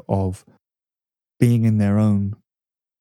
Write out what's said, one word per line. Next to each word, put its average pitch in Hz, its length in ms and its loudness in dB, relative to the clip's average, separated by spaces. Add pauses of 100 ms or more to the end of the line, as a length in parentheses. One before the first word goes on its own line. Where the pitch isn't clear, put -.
of 95 380 -6 (920)
being 120 260 2
in 110 120 0
their 101 220 0
own 101 360 0 (640)